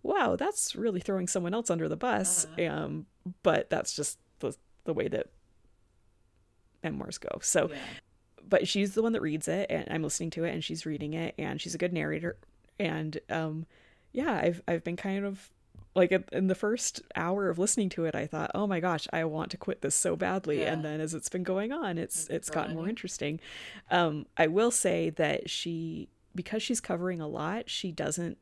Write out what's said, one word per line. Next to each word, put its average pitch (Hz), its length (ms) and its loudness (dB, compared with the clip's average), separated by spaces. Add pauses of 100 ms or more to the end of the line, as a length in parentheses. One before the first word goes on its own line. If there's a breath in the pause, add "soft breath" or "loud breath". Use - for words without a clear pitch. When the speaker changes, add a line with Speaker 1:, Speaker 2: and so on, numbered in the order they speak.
Speaker 1:
"Wow, 262 340 2
that's - 400 -2
really 196 240 0
throwing 185 280 0
someone 175 260 0
else - 160 -2
under 165 180 2
the 156 80 0
bus." 208 480 2 (140)
Speaker 2:
Uh-huh. 170 160 2
Speaker 1:
Um, 151 320 -4 (360)
but - 280 4
that's - 260 0
just - 220 -4 (220)
the, 131 120 -2 (320)
the 165 80 -2
way - 160 0
that - 200 -2 (1500)
memoirs 147 360 -6
go. - 220 -6
So, 160 300 4
Speaker 2:
Yeah. 143 80 -8 (680 loud breath)
Speaker 1:
but 185 220 4
she's 196 260 0
the 220 80 4
one 226 100 4
that 226 100 0
reads 156 260 -2
it, 180 220 0
and - 200 0
I'm 160 120 0
listening 156 280 -2
to 165 140 -4
it, 170 80 0
and 165 100 -4
she's 160 240 -6
reading 151 280 -4
it, 165 240 -4
and 151 220 -4
she's 175 140 -6
a 160 40 -6
good 175 140 0
narrator. 160 440 -2 (420)
And, 156 400 -2 (120)
um, 160 360 -2 (460 soft breath)
yeah, 269 200 0 (100)
I've, 175 260 2
I've 170 160 0
been 175 120 -2
kind 196 280 -2
of, 196 260 -8 (440)
like, 185 180 6
in, 185 200 4
in 190 160 4
the 185 60 4
first - 480 0 (120)
hour 185 340 2
of 165 100 0
listening 202 320 4
to 165 140 -2
it, 160 120 0
I 151 100 -2
thought, 156 280 -2
"Oh 208 120 2
my 185 140 2
gosh, 175 320 0
I 165 120 2
want 156 280 -2
to - 40 -8
quit - 240 -4
this - 140 2
so 165 220 4
badly." 180 440 0
Speaker 2:
Yeah. - 120 2
Speaker 1:
And 160 120 0
then 151 160 -2
as 160 140 -2
it's - 140 -6
been 180 160 -2
going 196 280 0
on, 214 260 -2
it's, - 180 -4
Speaker 2:
Has - 120 -4
it - 60 -2
Speaker 1:
it's - 160 -4
gotten - 200 -2
Speaker 2:
grown - 0 -
on 165 60 -4
Speaker 1:
more 160 100 -4
Speaker 2:
you? 208 40 0
Speaker 1:
interesting. 170 500 -4 (500 loud breath)
Um, 160 360 4 (100)
I 160 120 6
will 175 240 4
say 170 380 4
that 151 380 2
she, 165 600 -4 (260)
because 214 300 -4
she's 233 160 0
covering 175 400 0
a 151 80 -4
lot, 175 420 -4
she 180 220 -4
doesn't 160 500 -2